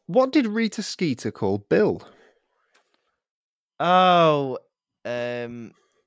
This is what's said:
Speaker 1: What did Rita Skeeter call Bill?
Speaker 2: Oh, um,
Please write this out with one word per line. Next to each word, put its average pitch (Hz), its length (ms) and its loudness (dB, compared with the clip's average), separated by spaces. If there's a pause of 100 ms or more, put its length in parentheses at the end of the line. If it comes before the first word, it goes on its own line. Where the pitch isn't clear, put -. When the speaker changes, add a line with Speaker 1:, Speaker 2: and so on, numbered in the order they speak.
Speaker 1:
What 262 260 0
did 294 140 2
Rita 214 360 -4
Skeeter - 480 -6
call 101 280 -2
Bill? 107 440 0 (1800)
Speaker 2:
Oh, 165 800 4 (460)
um, 120 680 -8 (340)